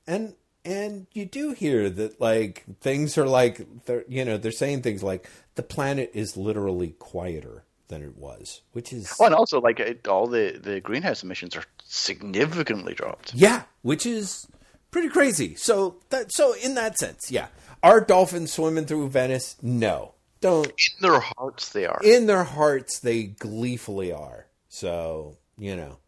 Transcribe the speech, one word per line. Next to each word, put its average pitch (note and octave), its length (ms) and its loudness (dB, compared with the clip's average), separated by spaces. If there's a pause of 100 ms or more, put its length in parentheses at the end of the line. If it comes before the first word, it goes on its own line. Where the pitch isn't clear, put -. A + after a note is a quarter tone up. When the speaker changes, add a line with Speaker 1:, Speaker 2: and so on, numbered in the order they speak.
Speaker 1:
And, G3+ 260 -6 (320)
and G3 480 -8
you G#3 120 -8
do C#4+ 260 -8
hear B2+ 380 0
that, G#2 320 -6
like, A2+ 420 0 (160)
things C#3+ 380 -2
are C#3+ 100 2
like, B2 580 0
they're, A#2+ 220 -4
you C3 180 -4
know, A2 120 -2
they're A2 140 -4
saying C#3 320 -2
things G2+ 200 -2
like, F#2+ 240 -4 (280)
"The - 80 -6
planet C#3 500 -4
is A2+ 240 -6
literally F#2+ 520 -2 (100)
quieter D#2+ 640 -10 (240)
than D2+ 160 -14
it C#2 120 -16
was," B1 460 -18 (100)
which A#2+ 220 -12
is G#2+ 260 -10
Speaker 2:
Oh, A3 60 8
and G#3+ 100 6
also, A3 240 2
like, A#2 200 2
it, A2+ 280 -6
all G2+ 200 2
the, A2+ 340 0
the G2 180 -6
greenhouse B2+ 440 -4
emissions F2+ 320 -12
are D#2+ 80 -10 (200)
significantly G#2 1080 -4
dropped. - 400 -10
Speaker 1:
Yeah, G#3+ 300 6 (180)
which D#3 240 -2
is A3 420 -6 (440)
pretty E4+ 180 -2
crazy. D#3 460 2
So G3 420 0 (120)
that, A#3 220 -4
so C4+ 220 4
in B3 220 -4
that A3 220 -2
sense, - 340 -6
yeah. A2+ 160 -4 (360)
Are G#3+ 180 12
dolphins F3+ 520 4
swimming D#3+ 320 0
through C#3+ 240 -2
Venice? C3 540 0
No. A2 500 0 (280)
Don't. E3 260 4
Speaker 2:
In - 340 -2
their E3 200 6
hearts, - 480 -10
they F#2+ 180 -2
are. - 160 -2
Speaker 1:
In A3+ 240 8
their F#3 160 4
hearts, C#3+ 560 0
they A#2 240 0
gleefully G#2+ 880 -6
are. C#2 340 -12 (240)
So, D#2+ 680 -6 (200)
you G2+ 180 -8
know. C#2+ 220 -12 (100)